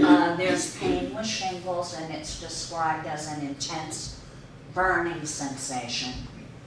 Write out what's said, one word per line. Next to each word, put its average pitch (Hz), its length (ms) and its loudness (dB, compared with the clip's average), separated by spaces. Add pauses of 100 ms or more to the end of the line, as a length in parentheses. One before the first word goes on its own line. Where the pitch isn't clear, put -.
uh, - 340 10
there's - 420 2
pain - 360 0
with 220 120 -2
shingles, 180 680 -2
and 160 200 -6
it's - 260 -8
described 160 680 -2
as 156 220 -4
an 147 140 -4
intense - 720 -6 (580)
burning 170 520 2
sensation. 247 1000 -4 (400)